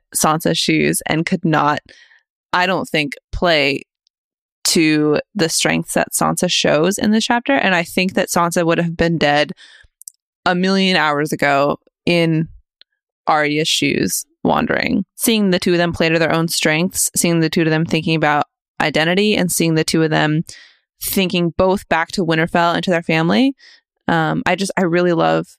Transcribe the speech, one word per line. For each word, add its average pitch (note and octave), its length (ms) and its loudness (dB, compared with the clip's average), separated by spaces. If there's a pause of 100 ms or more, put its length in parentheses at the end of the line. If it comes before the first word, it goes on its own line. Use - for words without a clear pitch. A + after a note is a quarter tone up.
(140)
Sansa's D#3+ 440 0
shoes D#3 480 0
and D#3+ 180 -2
could F3+ 200 -4
not, D3 340 0 (720)
I F3+ 140 0
don't F#3 220 -2
think, D3 260 -2 (180)
play C#3+ 500 0 (840)
to D3+ 540 2 (140)
the E3 140 0
strengths E3 460 -2
that - 180 0
Sansa D#3+ 380 -2
shows E3 480 0
in G#3 140 0
this A3 120 2
chapter. A#3+ 300 -2
And G3 200 0
I E3+ 100 0
think F#3 300 -2
that - 140 -2
Sansa F3 380 0
would E3 120 2
have E3+ 180 -2
been E3+ 200 0
dead D3 360 2 (920)
a F3+ 100 2
million F#3+ 420 2
hours D3+ 360 0
ago C#3+ 460 0 (260)
in E3 440 2 (800)
Arya's D3+ 420 0
shoes, - 580 -2 (180)
wandering. - 600 0 (100)
Seeing G#3 360 0
the F3 80 2
two F3+ 140 0
of E3+ 60 2
them E3+ 140 0
play E3 160 0
to E3 100 0
their D#3+ 140 0
own E3 160 0
strengths, D#3+ 680 -2
seeing E3+ 240 2
the D#3+ 80 0
two E3+ 140 0
of D#3+ 80 2
them D#3 140 0
thinking E3 320 0
about D3+ 300 0 (340)
identity, E3+ 560 2
and F3 140 0
seeing E3 240 0
the D#3 100 2
two D#3+ 180 0
of D#3 80 0
them D#3 340 0 (580)
thinking F3 540 -2
both F#3 320 0
back E3 240 0
to F#3+ 120 -2
Winterfell E3+ 500 0
and E3+ 100 -4
to F#3+ 60 -2
their E3+ 120 0
family. F#3 520 0 (540)
Um, D#3+ 380 0
I F3+ 80 0
just, F#3+ 220 -4
I G3 60 0
really F3 300 2
love E3 340 0 (120)